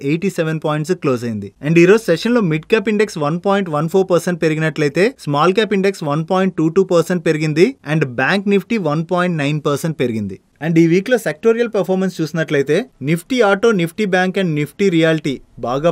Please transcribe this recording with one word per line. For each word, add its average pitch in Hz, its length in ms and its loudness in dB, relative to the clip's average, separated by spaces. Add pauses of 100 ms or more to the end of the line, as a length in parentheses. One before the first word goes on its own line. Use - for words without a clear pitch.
(120)
ఎయిటీ 165 260 0
సెవెన్ 160 300 -4
పాయింట్స్ 151 260 -2 (100)
క్లోజ్ 123 260 0
అయింది. 101 200 -8 (180)
And 165 160 2
ఈరోజు 208 260 6
సెషన్ 220 280 0
లో 220 140 2
మిడ్ 156 220 -4
క్యాప్ 220 200 0
ఇండెక్స్ 208 320 -2
వన్ 160 220 -2
పాయింట్ 196 280 0
వన్ 156 200 -2
ఫోర్ 185 180 2
పర్సెంట్ 170 320 -2
పెరిగినట్లయితే 156 600 0 (200)
స్మాల్ 151 340 2
క్యాప్ 208 200 0
ఇండెక్స్ 190 320 -2
వన్ 160 200 -2
పాయింట్ 190 300 0
టూ 160 60 2 (100)
టూ 190 160 4
పర్సెంట్ 170 340 0
పెరిగింది 156 400 2 (260)
and 156 100 2 (180)
బ్యాంక్ 190 340 0
Nifty 208 240 0 (100)
వన్ 160 140 -2 (100)
పాయింట్ 175 300 0
నైన్ 147 260 -2
పర్సెంట్ 147 340 -2
పెరిగింది. 107 360 -4 (260)
And 165 160 0
ఈ - 100 6
వీక్ 190 200 0
లో 247 140 2
సెక్టోరియల్ 226 480 0
పర్ఫార్మెన్స్ 190 460 0
చూసినట్లయితే 151 560 0 (320)
Nifty 170 300 -2 (100)
Auto, 196 220 2 (100)
Nifty 170 340 -2
Bank 185 280 0
and 180 80 0 (100)
Nifty 170 360 -2
Realty 160 380 2 (320)
బాగా 143 260 0